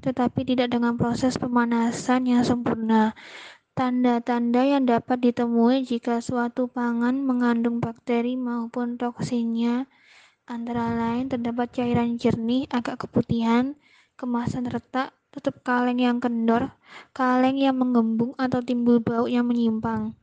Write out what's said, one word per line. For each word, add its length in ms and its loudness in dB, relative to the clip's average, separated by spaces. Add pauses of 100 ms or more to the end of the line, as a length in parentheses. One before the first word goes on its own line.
tetapi 420 -2
tidak 240 0
dengan 320 0
proses 380 0
pemanasan 920 0
yang 160 4
sempurna. 720 2 (560)
Tanda-tanda 960 2
yang 160 2
dapat 320 2
ditemui 640 2
jika 400 -2
suatu 480 -2
pangan 560 -2
mengandung 560 0
bakteri 560 -2
maupun 640 -6
toksinnya 880 -2 (560)
antara 480 -4
lain 320 -2
terdapat 480 -4
cairan 480 -2
jernih 480 0
agak 320 -4
keputihan, 720 0 (400)
kemasan 560 -4
retak, 400 -6 (240)
tutup 320 -6
kaleng 320 2
yang 240 2
kendor, 560 0 (400)
kaleng 400 2
yang 240 2
menggembung 560 2
atau 240 0
timbul 400 4
bau 240 0
yang 240 0
menyimpang. 720 0